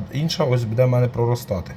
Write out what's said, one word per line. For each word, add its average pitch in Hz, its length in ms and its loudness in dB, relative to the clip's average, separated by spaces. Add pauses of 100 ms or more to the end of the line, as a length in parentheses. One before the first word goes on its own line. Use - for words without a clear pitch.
(140)
інша 160 300 -2
ось 123 200 2
буде 113 220 2
в 127 40 4
мене 123 180 4
проростати. 117 680 -2